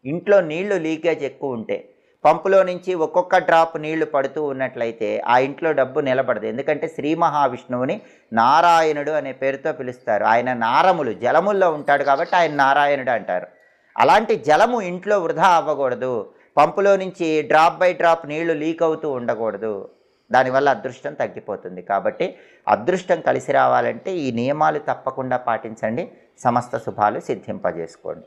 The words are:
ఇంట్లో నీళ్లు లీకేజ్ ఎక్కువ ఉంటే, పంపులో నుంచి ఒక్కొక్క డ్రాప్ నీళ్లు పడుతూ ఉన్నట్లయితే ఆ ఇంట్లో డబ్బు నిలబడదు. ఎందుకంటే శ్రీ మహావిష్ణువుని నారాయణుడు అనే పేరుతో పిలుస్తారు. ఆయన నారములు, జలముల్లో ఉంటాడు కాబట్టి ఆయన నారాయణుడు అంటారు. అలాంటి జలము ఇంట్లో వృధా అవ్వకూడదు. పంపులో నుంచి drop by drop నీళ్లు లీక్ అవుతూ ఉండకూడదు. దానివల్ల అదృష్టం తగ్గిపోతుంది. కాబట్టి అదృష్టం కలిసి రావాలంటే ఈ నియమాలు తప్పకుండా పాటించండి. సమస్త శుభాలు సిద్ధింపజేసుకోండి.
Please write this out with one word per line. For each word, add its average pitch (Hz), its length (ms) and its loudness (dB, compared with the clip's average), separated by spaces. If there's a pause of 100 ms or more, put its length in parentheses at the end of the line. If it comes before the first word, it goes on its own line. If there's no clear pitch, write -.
ఇంట్లో 180 360 2
నీళ్లు 180 340 -4
లీకేజ్ 160 480 -2
ఎక్కువ 135 280 -6
ఉంటే, 107 420 -8 (320)
పంపులో 190 380 4
నుంచి 180 300 -4
ఒక్కొక్క 180 440 0
డ్రాప్ 165 440 2
నీళ్లు 156 240 -2
పడుతూ 147 380 -2
ఉన్నట్లయితే 117 840 -4
ఆ 120 100 4
ఇంట్లో 139 360 0
డబ్బు 131 260 0
నిలబడదు. 127 460 -2
ఎందుకంటే 143 420 -4
శ్రీ 151 280 -4
మహావిష్ణువుని 143 880 -2 (320)
నారాయణుడు 151 760 4
అనే 143 200 -4
పేరుతో 135 400 -4
పిలుస్తారు. 123 540 -2
ఆయన 120 280 4
నారములు, 135 600 2
జలముల్లో 170 580 2
ఉంటాడు 143 320 0
కాబట్టి 139 320 2
ఆయన 165 180 2
నారాయణుడు 139 560 2
అంటారు. 95 380 -4 (500)
అలాంటి 202 380 4
జలము 190 460 2
ఇంట్లో 185 380 -2
వృధా 165 280 0
అవ్వకూడదు. 131 840 0 (240)
పంపులో 196 380 4
నుంచి 170 580 -2
drop 165 300 4
by 180 180 2
drop 165 260 2
నీళ్లు 160 260 -2
లీక్ 160 300 -2
అవుతూ 156 280 -2
ఉండకూడదు. 110 800 -4 (420)
దానివల్ల 131 380 2
అదృష్టం 131 440 -6
తగ్గిపోతుంది. 98 680 -10
కాబట్టి 95 560 -4 (300)
అదృష్టం 165 540 0
కలిసి 131 300 -2
రావాలంటే 127 640 0
ఈ 135 140 -4
నియమాలు 147 480 0
తప్పకుండా 127 580 -6
పాటించండి. 113 720 -6 (320)
సమస్త 123 340 0
శుభాలు 107 420 -2
సిద్ధింపజేసుకోండి. 85 1080 -8